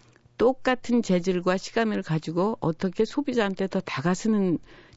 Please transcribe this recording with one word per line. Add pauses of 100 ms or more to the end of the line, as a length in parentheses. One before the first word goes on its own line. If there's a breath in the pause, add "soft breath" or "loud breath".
(380 soft breath)
똑같은
재질과
시간을
가지고
어떻게
소비자한테
더
다가서는 (380 loud breath)